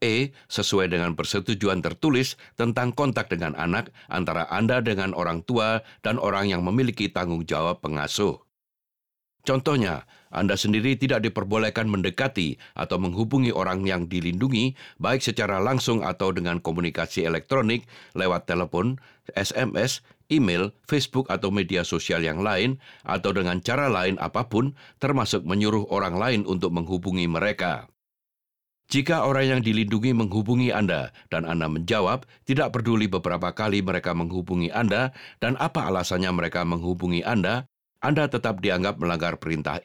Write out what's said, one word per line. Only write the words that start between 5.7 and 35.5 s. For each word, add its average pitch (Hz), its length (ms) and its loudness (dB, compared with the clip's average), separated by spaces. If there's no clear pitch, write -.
dan 110 160 0
orang 98 320 0
yang 87 140 0
memiliki 107 420 0
tanggung 85 400 -2
jawab 82 320 0
pengasuh. 76 640 -2
Contohnya, 131 580 0
Anda 98 240 0
sendiri 110 420 2
tidak 123 240 2
diperbolehkan 110 640 0
mendekati 95 720 0
atau 87 220 -2
menghubungi 113 560 0
orang 92 340 -2
yang 87 220 0
dilindungi, 107 680 0
baik 120 220 0
secara 104 400 0
langsung 120 420 2
atau 92 300 0
dengan 87 260 -2
komunikasi 85 640 -2
elektronik, 113 640 0
lewat 90 260 0
telepon, 90 560 0
S - 240 -2
M 120 240 -2
S, - 240 -2
email, 104 560 2
Facebook, 131 480 -2
atau 95 160 0
media 92 400 0
sosial 85 320 0
yang 82 240 0
lain, 107 320 2
atau 101 280 -2
dengan 90 320 0
cara 135 240 0
lain 95 320 0
apapun, 120 560 0
termasuk 131 480 0
menyuruh 104 400 2
orang 92 320 0
lain 117 240 2
untuk 90 300 0
menghubungi 87 540 -2
mereka. 85 600 -2
Jika 139 400 2
orang 135 240 4
yang 131 160 4
dilindungi 110 480 2
menghubungi 113 560 2
Anda 87 400 0
dan 82 160 -2
Anda 80 240 0
menjawab, 98 560 0
tidak 131 320 0
peduli 110 320 2
beberapa 87 480 -2
kali 101 240 2
mereka 90 320 -2
menghubungi 87 560 -2
Anda 113 400 0
dan 127 160 0